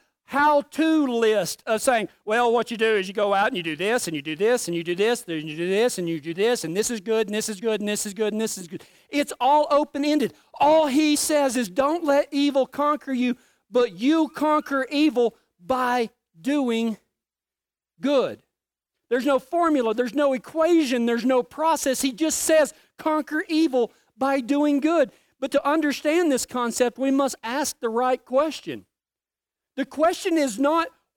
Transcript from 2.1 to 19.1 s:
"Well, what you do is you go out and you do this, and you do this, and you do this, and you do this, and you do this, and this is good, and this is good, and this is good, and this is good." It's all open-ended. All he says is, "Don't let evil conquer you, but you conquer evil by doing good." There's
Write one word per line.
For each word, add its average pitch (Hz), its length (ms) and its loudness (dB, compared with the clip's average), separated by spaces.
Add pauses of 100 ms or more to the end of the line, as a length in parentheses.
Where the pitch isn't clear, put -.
"Well, 233 280 2
what 233 180 0
you 240 60 -6
do 220 200 2
is 190 120 -2
you 196 60 -12
go 208 200 0
out 202 140 2
and 269 80 -4
you 170 80 -4
do 160 100 -6
this, 208 320 -2
and 165 80 -6
you 143 80 -6
do 156 140 -8
this, 226 320 0
and 170 80 -4
you 170 80 -4
do 175 100 -4
this, 226 320 0
and 165 100 -6
you 156 200 -8
do 170 120 -4
this, 214 300 0
and 175 100 -4
you 165 120 -4
do 165 120 -10
this, 220 320 -2
and 165 120 -6
this 208 120 -2
is 226 120 -6
good, 220 260 -2
and 208 80 -6
this 214 140 -4
is 196 120 -10
good, 220 200 -2
and 208 80 -4
this 208 180 -4
is 202 80 -10
good, 208 180 -2
and 220 80 -4
this 220 160 -4
is 180 120 -14
good." 175 160 -14 (240)
It's - 320 -2
all 294 300 4
open-ended. 294 640 0 (220)
All 302 320 4
he 294 300 2
says 285 400 0
is, 240 120 -2
"Don't 285 360 0
let 285 260 2
evil 277 340 0
conquer 285 480 -2
you, 247 240 0 (320)
but 220 300 0
you 302 300 2
conquer 285 600 0
evil 254 480 2 (220)
by 247 520 -2 (300)
doing 233 560 -2 (1040)
good." 220 440 -2 (640)
There's 247 180 0